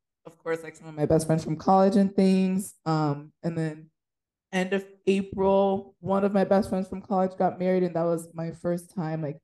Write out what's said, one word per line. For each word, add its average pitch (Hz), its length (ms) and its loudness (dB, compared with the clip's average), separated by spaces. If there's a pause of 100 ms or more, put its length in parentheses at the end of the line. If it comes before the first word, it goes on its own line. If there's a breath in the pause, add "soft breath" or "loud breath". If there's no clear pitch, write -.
(260)
of 165 120 -20
course, 165 260 -6
like, 156 120 -14
some 160 120 -20
of 156 80 -14
my 151 100 0
best 156 220 2
friends 160 160 0
from 156 140 -4
college 196 400 4
and 196 180 2
things. 190 580 2 (120)
Um, 151 460 -2 (120)
and 170 120 -4
then 160 360 -6 (600)
end 190 220 -2
of 196 120 -2 (200)
April, 196 920 0
one 196 240 -2
of 202 100 0
my 190 120 4
best 196 240 2
friends 190 180 -2
from 190 140 -10
college 185 360 -2
got 180 220 0
married, 185 240 2
and 170 120 -2
that 170 100 0
was 165 280 -2
my 165 180 -8
first 175 440 -6
time, 160 260 -4
like, 147 220 -8